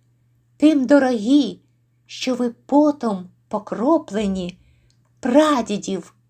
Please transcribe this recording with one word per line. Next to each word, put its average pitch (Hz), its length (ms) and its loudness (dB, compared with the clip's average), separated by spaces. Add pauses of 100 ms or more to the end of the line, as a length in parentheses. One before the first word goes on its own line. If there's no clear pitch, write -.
(560)
тим 294 300 2
дорогі, 254 760 2 (460)
що - 280 -6
ви 240 160 -2 (160)
потом 262 640 0 (200)
покроплені 196 1080 -4 (640)
прадідів 247 960 0 (160)